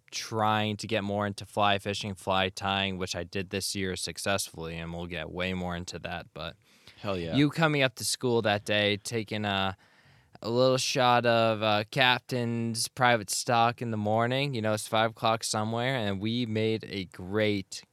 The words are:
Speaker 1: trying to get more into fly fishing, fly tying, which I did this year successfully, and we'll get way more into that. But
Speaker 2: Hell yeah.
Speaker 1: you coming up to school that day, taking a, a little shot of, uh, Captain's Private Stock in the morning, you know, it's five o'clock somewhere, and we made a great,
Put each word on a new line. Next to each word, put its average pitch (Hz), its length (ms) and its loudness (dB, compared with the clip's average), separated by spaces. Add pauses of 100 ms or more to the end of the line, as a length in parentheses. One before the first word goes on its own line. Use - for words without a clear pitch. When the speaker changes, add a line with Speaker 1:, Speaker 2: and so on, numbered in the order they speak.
(100)
Speaker 1:
trying 107 640 0
to 107 100 -10
get 101 160 0
more 101 240 0
into 101 180 -8
fly 101 320 2
fishing, 101 380 -4
fly 95 340 0
tying, 98 480 -2
which 92 180 -4
I 87 80 -6
did 90 260 -6
this - 260 -4
year 92 200 -2
successfully, 85 800 -4
and 82 160 -8
we'll 87 140 -8
get 82 240 -8
way 90 220 -2
more 87 220 -4
into 87 240 -10
that. 87 340 -10
But 80 220 -12 (460)
Speaker 2:
Hell 98 160 -4
yeah. 82 180 -4
Speaker 1:
you 147 140 4
coming 151 340 2
up 131 120 0
to 110 100 -10
school 117 380 0
that 107 220 0
day, 104 320 2
taking 107 480 -6
a, 98 300 0 (640)
a 104 80 -6
little 127 280 4
shot 123 480 4
of, 113 380 4
uh, 107 280 4
Captain's 117 960 0
Private 120 420 2
Stock 117 520 2
in 120 100 -4
the 113 60 -2
morning, 117 560 0
you 117 80 -4
know, 107 120 2
it's 104 140 -4
five 113 240 2
o'clock 113 320 0
somewhere, 117 520 -2
and 101 240 -2
we 117 260 -2
made 110 440 -2
a 95 160 -6
great, 101 880 -2